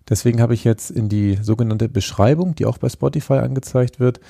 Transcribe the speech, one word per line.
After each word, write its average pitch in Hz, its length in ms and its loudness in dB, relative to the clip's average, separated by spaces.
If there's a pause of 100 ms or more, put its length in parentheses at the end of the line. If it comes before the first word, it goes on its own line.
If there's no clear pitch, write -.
Deswegen 117 320 0
habe 117 140 4
ich 110 100 -2
jetzt - 280 0
in 110 180 -2
die 101 320 0
sogenannte 110 480 0
Beschreibung, 156 640 0
die 107 140 -2
auch 123 100 -2
bei 127 120 -2
Spotify 139 500 -2
angezeigt 127 600 -2
wird, 127 200 0 (100)